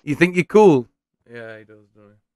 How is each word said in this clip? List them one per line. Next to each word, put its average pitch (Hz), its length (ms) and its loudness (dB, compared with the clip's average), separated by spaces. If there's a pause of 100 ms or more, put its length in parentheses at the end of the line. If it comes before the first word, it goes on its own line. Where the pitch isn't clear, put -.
You 147 120 -8
think 180 200 -2
you're 180 100 -2
cool? 170 420 2 (440)
Yeah, 113 280 -20
he 107 40 -20
does, 107 320 -20
doesn't 104 160 -20
he? 104 240 -20